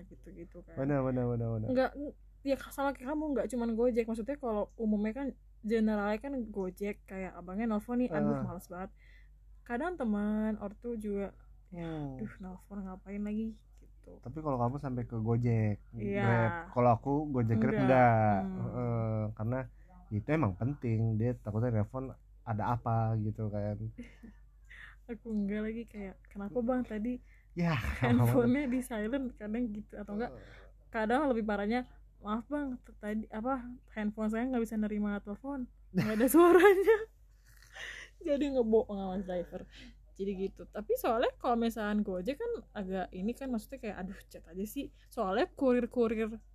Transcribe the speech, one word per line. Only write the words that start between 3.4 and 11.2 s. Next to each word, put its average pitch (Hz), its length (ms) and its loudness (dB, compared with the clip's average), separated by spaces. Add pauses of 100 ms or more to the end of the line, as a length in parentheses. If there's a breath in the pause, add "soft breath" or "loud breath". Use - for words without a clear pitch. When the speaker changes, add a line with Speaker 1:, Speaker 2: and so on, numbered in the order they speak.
Speaker 1:
cuman 233 240 -2
Gojek. 233 320 2
Maksudnya 226 320 -4
kalau 214 400 -4
umumnya 214 380 0
kan 277 120 -4 (340)
generalnya 214 600 0
kan 285 120 -8 (120)
Gojek, 202 580 -6
kayak 190 300 -10
abangnya 185 340 -6
nelfon 220 300 -2
nih, 247 120 0
"Aduh, 147 280 2
Speaker 2:
Ah. 202 80 -4
Speaker 1:
males 180 220 -8
banget." 185 240 -10 (720 soft breath)
Kadang 311 360 -4
teman, 214 600 0
ortu 208 380 -8
juga, 202 380 -4 (380)